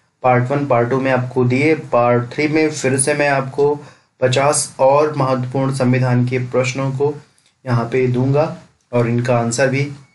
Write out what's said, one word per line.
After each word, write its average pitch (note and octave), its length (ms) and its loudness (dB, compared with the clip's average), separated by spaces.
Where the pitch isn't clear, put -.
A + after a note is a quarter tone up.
part B2+ 280 2
one, C#3+ 140 -2
part A#2+ 240 2
two C3 120 0
में C3+ 100 0
आपको B2 340 0
दिए। C#3 300 2
Part A#2+ 580 0
three D3+ 140 -2
में D#3 240 0
फिर C3+ 280 -2
से D3 140 0
मैं C#3+ 160 0
आपको C#3+ 500 0
पचास C#3 580 0
और C#3+ 380 4
महत्वपूर्ण C3 560 -2
संविधान B2 540 2
के B2+ 120 -2
प्रश्नों B2+ 520 -2
को C#3+ 300 -2
यहाँ B2 200 0
पे B2+ 220 0
दूंगा C#3 500 0
और A#2 160 0
इनका A#2+ 280 0
answer A#2 300 0
भी, C#3 240 -2